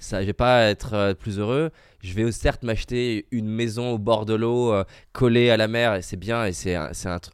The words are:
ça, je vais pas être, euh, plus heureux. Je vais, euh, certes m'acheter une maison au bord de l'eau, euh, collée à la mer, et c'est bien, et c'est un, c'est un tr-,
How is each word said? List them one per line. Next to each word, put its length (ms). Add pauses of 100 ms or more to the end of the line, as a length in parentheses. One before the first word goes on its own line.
ça, 220
je 40
vais 60
pas 300
être, 320
euh, 200
plus 240
heureux. 320 (320)
Je 120
vais, 100
euh, 80
certes 320
m'acheter 640
une 180
maison 440
au 60
bord 280
de 80
l'eau, 380
euh, 100 (300)
collée 380
à 60
la 120
mer, 260
et 80
c'est 140
bien, 300
et 60
c'est 220
un, 180
c'est 160
un 100
tr-, 160